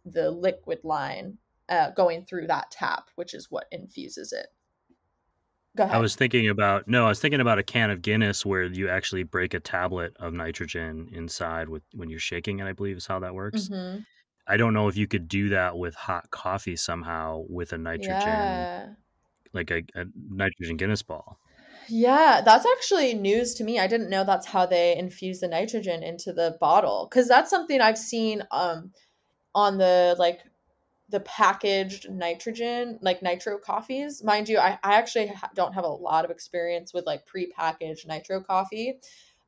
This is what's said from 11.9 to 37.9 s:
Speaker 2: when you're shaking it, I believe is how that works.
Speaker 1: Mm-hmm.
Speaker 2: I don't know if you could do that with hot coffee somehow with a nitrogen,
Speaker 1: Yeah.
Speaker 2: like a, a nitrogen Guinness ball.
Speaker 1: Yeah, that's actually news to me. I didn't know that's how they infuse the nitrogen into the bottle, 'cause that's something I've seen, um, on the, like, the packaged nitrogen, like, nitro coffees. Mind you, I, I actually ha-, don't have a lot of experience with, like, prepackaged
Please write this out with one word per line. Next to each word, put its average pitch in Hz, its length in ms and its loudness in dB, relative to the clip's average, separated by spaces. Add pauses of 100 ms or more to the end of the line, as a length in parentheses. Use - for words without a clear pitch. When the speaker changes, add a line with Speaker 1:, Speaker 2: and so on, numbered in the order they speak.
Speaker 2:
when 87 160 -12
you're 80 120 -10
shaking 98 400 -6
it, 98 60 -8
I 95 60 -6
believe 98 240 -6
is 90 120 -12
how 95 100 -4
that 90 160 -8
works. 107 340 -6
Speaker 1:
Mm-hmm. 190 340 -10 (440)
Speaker 2:
I 101 100 2
don't 113 160 4
know 107 140 4
if 95 100 0
you 101 120 0
could 87 180 -4
do 101 220 0
that 90 280 0
with 87 200 -6
hot - 340 -6
coffee 92 460 -4
somehow 82 720 -6
with 87 240 -8
a 85 60 -4
nitrogen, 190 880 -2
Speaker 1:
Yeah. 180 260 -12 (580)
Speaker 2:
like 85 200 -4
a, 85 100 -2 (140)
a 90 80 -8 (100)
nitrogen 95 640 -4
Guinness 98 260 0
ball. - 380 -14 (500)
Speaker 1:
Yeah, 247 540 6
that's 226 220 10
actually 381 480 4
news 220 400 0
to 220 100 -6
me. 226 140 -2
I 190 80 4
didn't 214 240 0
know 196 120 2
that's 190 240 0
how 185 200 2
they 175 280 4
infuse 185 460 -6
the 180 80 -2
nitrogen 180 540 -4
into 170 320 -10
the 165 260 0
bottle, 151 480 4
'cause 247 200 4
that's 254 200 8
something 339 320 0
I've 220 160 6
seen, 220 540 -4
um, 170 420 -4 (600)
on 196 240 4
the, 180 400 6
like, 175 240 2 (640)
the 202 120 -2
packaged 196 880 0
nitrogen, 226 880 -6
like, 180 220 0
nitro 185 360 -4
coffees. 262 640 -6
Mind 214 280 0
you, 220 80 2
I, 190 240 2
I 202 140 4
actually 226 320 2
ha-, 202 260 -10
don't 180 180 0
have 190 120 -4
a 170 40 -2
lot 160 380 0
of 170 40 -4
experience 170 640 -6
with, 175 140 -6
like, 147 200 -6
prepackaged 165 800 -6